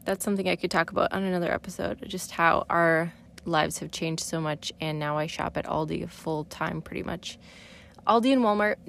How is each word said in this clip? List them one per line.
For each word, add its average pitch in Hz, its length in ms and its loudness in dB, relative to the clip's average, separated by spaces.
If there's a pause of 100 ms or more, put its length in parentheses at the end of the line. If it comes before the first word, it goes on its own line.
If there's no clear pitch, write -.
that's 190 180 -2
something 190 280 2
I 175 60 2
could 180 140 -2
talk 165 200 2
about - 240 2
on 190 80 0
another 180 280 0
episode, - 600 -4
just - 220 -8
how - 360 4
our 170 460 4 (320)
lives 156 320 2
have 160 120 -8
changed 160 320 -4
so - 160 -4
much, 151 320 -4 (120)
and 156 160 -4
now 147 180 -2
I 151 120 0
shop - 280 -4
at 151 80 -4
Aldi 160 460 -2
full 156 340 -4
time 165 380 -6
pretty - 220 -8
much. - 340 -8 (680)
Aldi 233 280 6
and 262 100 6
Walmart, 208 360 2 (100)